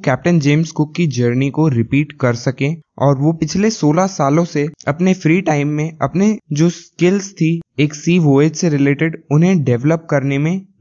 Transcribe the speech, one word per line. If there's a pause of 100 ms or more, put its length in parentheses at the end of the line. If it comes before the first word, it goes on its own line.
कैप्टन
जेम्स
कुक
की
जर्नी
को
रिपीट
कर
सकें, (220)
और
वो
पिछले
सोलह
सालों
से (200)
अपने
फ्री
टाइम
में
अपने (160)
जो
स्किल्स
थी (180)
एक
सी
वॉयेज
से
रिलेटेड, (100)
उन्हें
डेवलप
करने
में (200)